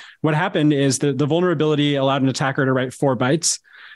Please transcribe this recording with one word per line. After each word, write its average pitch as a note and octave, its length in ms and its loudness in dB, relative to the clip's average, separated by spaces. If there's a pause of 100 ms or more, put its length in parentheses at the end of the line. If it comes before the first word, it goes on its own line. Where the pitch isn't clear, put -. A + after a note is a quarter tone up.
(220)
what D3+ 120 0
happened D#3+ 400 0
is C#3 260 2
that C#3+ 200 -2
the D3 80 0
vulnerability D3+ 680 0
allowed C3+ 280 0
an C3+ 60 2
attacker C3+ 360 -2
to C3 80 2
write B2+ 180 -2
four C3+ 240 0
bytes, C3+ 440 -2 (360)